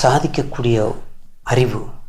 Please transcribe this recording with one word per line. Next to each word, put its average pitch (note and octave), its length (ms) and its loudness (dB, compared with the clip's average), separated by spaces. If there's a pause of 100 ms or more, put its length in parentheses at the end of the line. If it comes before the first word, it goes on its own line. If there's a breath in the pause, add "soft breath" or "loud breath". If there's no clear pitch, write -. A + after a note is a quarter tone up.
சாதிக்கக்கூடிய C3 920 2 (480)
அறிவு A#2+ 420 2 (240)